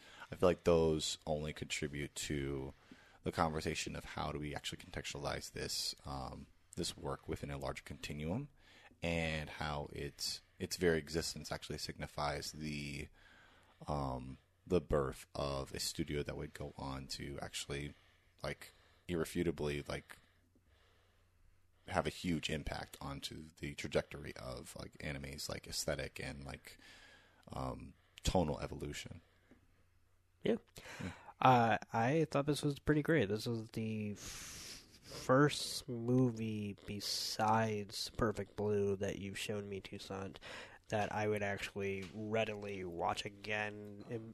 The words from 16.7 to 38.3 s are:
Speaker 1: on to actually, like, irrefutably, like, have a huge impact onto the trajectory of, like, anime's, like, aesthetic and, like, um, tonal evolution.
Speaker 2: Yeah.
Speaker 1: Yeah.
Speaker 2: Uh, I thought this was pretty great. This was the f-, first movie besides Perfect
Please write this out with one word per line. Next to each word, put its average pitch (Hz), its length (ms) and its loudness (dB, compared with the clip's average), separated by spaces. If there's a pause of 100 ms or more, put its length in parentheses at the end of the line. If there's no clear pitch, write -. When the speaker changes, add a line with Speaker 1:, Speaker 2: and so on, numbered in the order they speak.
Speaker 1:
on 67 280 -6
to - 360 -6
actually, - 500 -6 (500)
like, - 300 -6 (360)
irrefutably, 80 800 2
like, 71 280 -6 (1700)
have 85 180 4
a 87 40 2
huge 82 380 0
impact - 520 -4
onto 139 440 -8 (160)
the 147 140 -4
trajectory - 580 -2 (100)
of, - 360 -10
like, - 220 -12
anime's, 69 500 -6
like, - 160 -6
aesthetic - 580 -2
and, 71 220 -8
like, - 320 -12 (760)
um, - 380 -4 (300)
tonal 78 380 4
evolution. - 600 -6 (1200)
Speaker 2:
Yeah. 214 120 4 (480)
Speaker 1:
Yeah. 90 80 -4 (320)
Speaker 2:
Uh, 120 340 8 (160)
I 135 380 4
thought 143 160 2
this 147 160 2
was 143 160 0
pretty 151 240 4
great. 143 260 6
This 104 180 0
was 110 280 0
the 110 380 0
f-, - 680 -10 (440)
first - 600 6
movie 113 880 2 (120)
besides 107 1300 2
Perfect 101 400 0